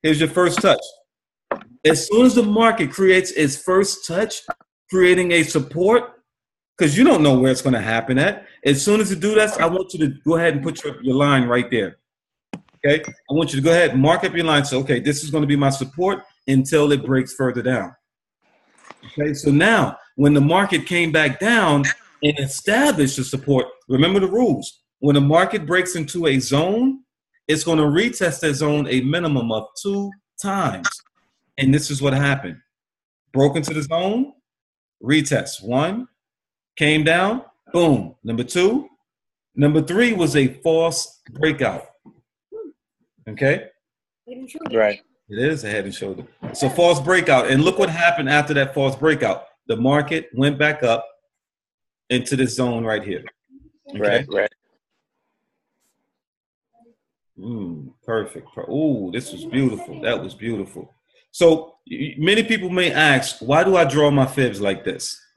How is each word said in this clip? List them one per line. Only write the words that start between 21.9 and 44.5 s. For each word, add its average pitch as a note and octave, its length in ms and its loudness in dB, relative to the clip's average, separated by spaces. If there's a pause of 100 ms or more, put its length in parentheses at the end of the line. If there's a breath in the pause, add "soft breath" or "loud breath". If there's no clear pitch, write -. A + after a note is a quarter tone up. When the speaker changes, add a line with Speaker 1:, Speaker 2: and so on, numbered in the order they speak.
Speaker 1:
and D3 160 0
establish F3+ 800 0
the C3 80 -4
support. C3+ 420 0 (220)
Remember E3 320 2
the F#3+ 80 0
rules. F#3+ 540 -2 (180)
When C#3+ 140 4
the C#3+ 60 6
market D#3+ 460 2
breaks F3+ 280 -2
into E3 320 -4
a C3+ 120 2
zone, G3 600 0 (460)
it's D#3 180 -2
gonna D#3 180 2
retest D#3+ 580 0
that D3+ 140 -2
zone D3 340 -2
a B2+ 120 0
minimum C#3 520 -2
of G#2+ 140 -4 (140)
two G3+ 300 -6 (320)
times. D#3+ 460 -4 (680)
And C3+ 160 2
this D3 180 0
is C3+ 120 -6
what C#3 100 0
happened. C3+ 440 -2 (760)
Broke C#3 240 2
into D#3 180 -4
the D3+ 80 -4
zone, F#3+ 500 -2 (720)
retest. C#3 600 -2
One, D#3+ 460 -4 (680)
came D#3 280 2
down, F#3+ 400 0 (280)
boom. D#3 420 0 (100)
Number A2+ 200 -6
two. G3 440 0 (680)
Number D3+ 280 2
three A3+ 300 0
was D#3+ 240 0
a C3+ 120 4 (140)
false E3 580 -2 (120)
breakout. C#3 540 -4 (1400)
Okay? C#3 400 -2 (600)
Speaker 2:
Head B3 80 -16
and C4 120 -18
shoulder. D4+ 300 -6